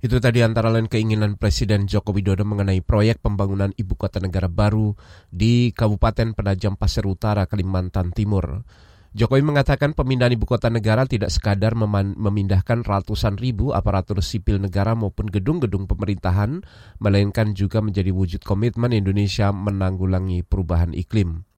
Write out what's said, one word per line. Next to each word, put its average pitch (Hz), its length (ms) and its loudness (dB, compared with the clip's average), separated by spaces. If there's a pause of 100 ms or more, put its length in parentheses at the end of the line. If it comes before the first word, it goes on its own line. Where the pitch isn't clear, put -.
Itu 123 160 2
tadi 117 240 4
antara 113 240 2
lain 113 160 2
keinginan 107 560 0
Presiden 101 480 2
Joko 104 240 -2
Widodo 98 320 0
mengenai 98 400 0
proyek 110 400 2
pembangunan 98 480 0
ibu 95 240 -4
kota - 240 -4
negara 90 320 -2
baru 104 400 2 (400)
di 117 400 2
Kabupaten 110 640 0
Penajam 98 400 -2
Pasir 98 320 -2
Utara, 101 400 0
Kalimantan 92 640 -2
Timur. 101 560 -2 (480)
Jokowi 120 240 4
mengatakan 147 560 2
pemindahan 123 400 2
ibu 107 80 -2
kota 120 240 0
negara 113 400 2
tidak 104 240 -2
sekadar 104 400 0
meman-, 104 480 0
memindahkan 101 640 0
ratusan 101 560 -2
ribu 123 320 -2
aparatur 95 480 0
sipil 101 400 0
negara 98 320 0
maupun 107 320 -2
gedung-gedung 98 640 -2
pemerintahan, 101 720 -2 (400)
melainkan 101 560 2
juga 101 240 0
menjadi 98 320 -2
wujud 92 320 -2
komitmen 117 480 0
Indonesia 101 640 2
menanggulangi 92 880 -2
perubahan 85 480 0
iklim. 87 640 -2